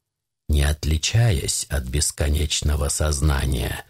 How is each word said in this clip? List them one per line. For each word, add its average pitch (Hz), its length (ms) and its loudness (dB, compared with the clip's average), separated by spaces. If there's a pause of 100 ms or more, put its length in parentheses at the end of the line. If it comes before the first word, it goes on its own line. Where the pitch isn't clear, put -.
(480)
Не 73 160 2
отличаясь 76 1040 0
от 67 160 -2
бесконечного 73 1040 0
сознания, 67 1000 0